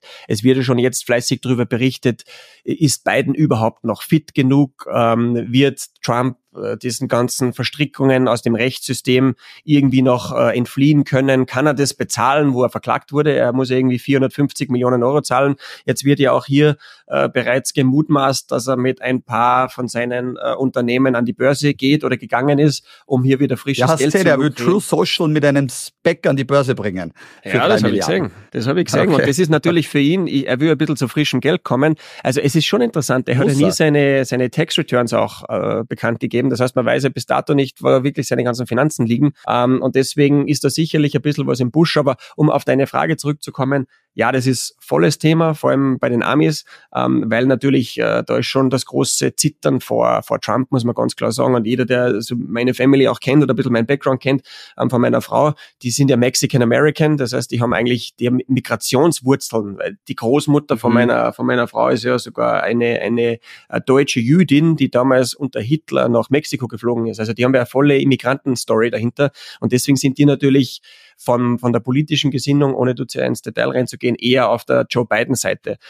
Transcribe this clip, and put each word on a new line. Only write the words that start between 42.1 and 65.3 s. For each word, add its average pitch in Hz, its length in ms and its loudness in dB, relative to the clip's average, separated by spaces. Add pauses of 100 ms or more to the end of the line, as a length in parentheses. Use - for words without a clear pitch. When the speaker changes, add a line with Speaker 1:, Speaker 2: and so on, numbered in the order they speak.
Speaker 1:
um 147 160 2
auf 139 140 -2
deine 131 220 0
Frage 151 300 -2
zurückzukommen, 139 720 -4 (280)
ja, 113 180 0
das 131 160 0
ist - 320 -4
volles 160 380 0
Thema, 160 360 2
vor 135 160 -2
allem 135 300 0
bei 127 80 0
den 120 160 0
Amis, 151 400 0 (280)
ähm, 123 360 0
weil 117 180 0
natürlich, 135 500 0
äh, 117 300 -2
da 120 120 -2
ist 123 80 -4
schon 135 220 0
das 127 160 -2
große 131 520 -2
Zittern 147 440 -2
vor, 117 440 0
vor 113 160 -2
Trump, 120 320 -2
muss 127 100 0
man 117 140 -2
ganz 120 180 -2
klar 117 160 -4
sagen. 127 240 0
Und 117 100 0
jeder, 123 200 -2
der 123 360 0
so 120 160 -8
meine 117 380 -2
Family 135 320 4
auch 113 140 -2
kennt 147 240 2
oder 135 100 0
ein - 20 -2
bisschen 131 160 -2
meinen 113 140 0
Background 139 340 -2
kennt, 135 220 -2 (340)
ähm, 123 140 -2
von 123 100 0
meiner 120 200 2
Frau, 139 320 0 (300)
die 123 100 -4
sind 135 180 2
ja 127 60 4
Mexican 123 440 0
American, 143 580 2
das 120 140 -4
heißt, 127 200 -6
die 120 80 -2
haben 120 120 0
eigentlich, 120 440 -2
die 120 100 -4
haben 127 220 0
Migrationswurzeln, 127 1300 -2
weil 90 200 -8 (100)
die 123 80 -8
Großmutter 143 600 0
von 117 140 -2
Speaker 2:
Mhm. 113 40 2
Speaker 1:
meiner, 120 380 2
von 123 140 -6
meiner 123 220 0
Frau 117 200 0
ist 120 140 0
ja 123 160 -2
sogar 117 460 -4
eine, 117 360 -2
eine, 117 380 -2 (300)
äh, - 160 -4
deutsche 135 340 2
Jüdin, 156 560 4
die 139 160 0
damals 127 440 2